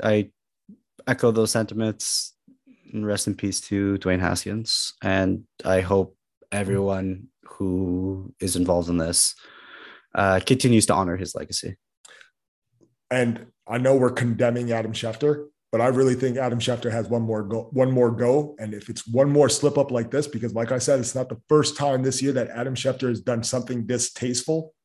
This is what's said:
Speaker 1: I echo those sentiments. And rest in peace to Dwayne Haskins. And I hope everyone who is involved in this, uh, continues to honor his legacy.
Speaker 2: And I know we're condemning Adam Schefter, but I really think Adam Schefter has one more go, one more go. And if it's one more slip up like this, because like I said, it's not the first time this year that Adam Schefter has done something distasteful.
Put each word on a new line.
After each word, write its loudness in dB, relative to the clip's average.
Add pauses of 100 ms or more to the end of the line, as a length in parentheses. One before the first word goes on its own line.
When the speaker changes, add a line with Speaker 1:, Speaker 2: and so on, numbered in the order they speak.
Speaker 1:
I 2 (760)
echo 2
those 2
sentiments. -4 (580)
And -4
rest -2
in -2
peace -4
to 0
Dwayne 0
Haskins. -4 (100)
And 0 (200)
I 2
hope 0 (360)
everyone -2 (200)
who -4
is -4
involved 0
in 0
this, 0 (800)
uh, 4
continues 4
to 2
honor 0
his -8
legacy. -8 (1300)
Speaker 2:
And 0 (200)
I -2
know 4
we're 4
condemning 0
Adam -2
Schefter, -2 (260)
but 2
I 4
really 4
think -2
Adam -2
Schefter -2
has -4
one 0
more -2
go, -6
one 2
more 4
go. 0
And -8
if -14
it's -12
one 4
more 8
slip 2
up 2
like -2
this, 0
because -6
like -2
I -2
said, 2
it's -4
not -4
the -12
first 4
time 0
this 0
year 0
that -2
Adam -6
Schefter -2
has -2
done -2
something -4
distasteful. -2 (100)